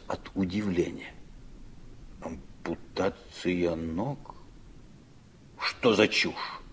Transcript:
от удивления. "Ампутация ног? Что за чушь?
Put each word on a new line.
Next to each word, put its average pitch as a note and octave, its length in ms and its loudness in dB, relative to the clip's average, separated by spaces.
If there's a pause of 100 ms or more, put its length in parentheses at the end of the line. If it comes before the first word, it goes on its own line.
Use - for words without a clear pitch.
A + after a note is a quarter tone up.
от - 280 -4
удивления. F#2+ 760 2 (1080)
"Ампутация - 1500 0
ног? E2 600 -2 (1200)
Что - 360 4
за G2+ 140 10
чушь? - 540 0 (120)